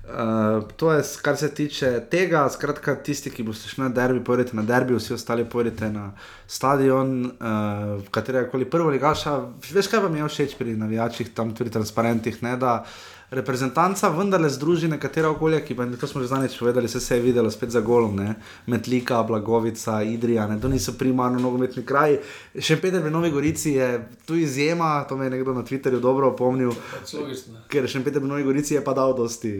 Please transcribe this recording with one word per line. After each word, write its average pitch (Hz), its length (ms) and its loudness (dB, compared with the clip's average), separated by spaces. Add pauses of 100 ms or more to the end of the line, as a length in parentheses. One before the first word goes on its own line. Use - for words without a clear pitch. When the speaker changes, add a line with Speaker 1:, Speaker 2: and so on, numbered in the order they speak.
Speaker 1:
Eh, - 100 -14 (560)
to 160 180 0
je 151 120 4
s-, - 160 -6
kar 143 180 0
se 147 140 -2
tiče 147 400 -2 (160)
tega. 165 420 2
Skratka, 143 500 -2
tisti, 139 320 -6
ki - 140 -8
boste 110 240 -8
šli - 160 -4
na 131 60 0
derbi, 123 320 2
pojdite 123 340 2
na 107 80 0
derbi, 123 320 2
vsi 113 180 -2
ostali 117 320 -2
pojdite 113 440 -2
na 104 220 -6 (340)
stadion, 135 640 2 (140)
eh, 123 60 -4 (680)
v 101 120 -10
katerega 123 380 0
koli 131 180 -2
prvoligaša. 147 720 2 (320)
Veš, 190 200 2
kaj 226 140 2
pa 196 80 2
mi 156 80 -2
je 151 80 -2
všeč 147 300 -2
pri 117 200 -4
navijačih, 113 560 -2
tam 113 200 -2
tudi 117 180 -4
transparentih, 113 720 0
ne, 123 160 -4
da 123 280 2 (440)
reprezentanca 139 840 0
vendarle 175 400 2
združi 151 380 0
nekatera 160 420 0
okolja, 156 300 2
ki 127 160 -6
pa, 123 160 -2
to 123 160 -6
smo 131 100 -8
že 127 100 -2
zadnjič 135 280 -2
povedali, 120 320 2
saj 120 140 -4
se 123 140 0
je 120 60 4
videlo 120 260 4
spet 113 220 -4
za 117 100 2
golom, 113 360 4
ne. 101 180 -2 (300)
Metlika, 120 580 0
Blagovica, 110 760 0
Idrija, 113 480 0
ne, 107 100 -2
to 110 100 -2
niso 131 260 0
primarno 127 440 2
nogometni 127 460 0
kraji. 143 340 4 (380)
Šempeter 170 460 2
pri 156 100 -2
Novi 170 180 2
Gorici 151 420 0
je 131 180 2 (320)
tu 160 140 -6
izjema, 151 680 0
to 143 100 -8
me 135 120 -2
je 131 40 -2
nekdo 131 240 -2
na 123 80 -2
Twitterju 131 380 0
dobro 131 300 4
opomnil. 127 420 2
Speaker 2:
Pač - 420 -10
logično. 131 520 -10
Speaker 1:
Ker 139 200 0
Šempeter 135 340 -2
pri 135 100 -2
Novi 143 140 -2
Gorici 139 300 2
je 139 80 2
pa 139 120 -2
dal 135 200 4
dosti, 117 360 -2 (100)